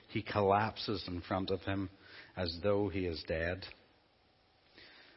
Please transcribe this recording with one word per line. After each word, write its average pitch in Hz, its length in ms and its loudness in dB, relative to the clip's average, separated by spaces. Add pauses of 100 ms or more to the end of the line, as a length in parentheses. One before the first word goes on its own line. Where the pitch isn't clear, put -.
he 107 120 -2
collapses 101 840 2
in 90 140 -4
front 95 280 -2
of 95 140 0
him 98 260 -2 (460)
as 85 260 -2
though 101 280 4
he 92 180 0
is 80 160 -4
dead. 85 420 -2 (1500)